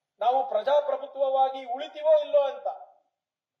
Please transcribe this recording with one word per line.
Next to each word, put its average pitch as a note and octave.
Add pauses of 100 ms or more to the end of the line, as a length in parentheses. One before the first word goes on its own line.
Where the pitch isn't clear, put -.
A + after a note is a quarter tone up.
(200)
ನಾವು B3+
ಪ್ರಜಾಪ್ರಭುತ್ವವಾಗಿ C4+
ಉಳಿತೀವೋ D4+
ಇಲ್ಲೋ D4
ಅಂತ. C4+ (920)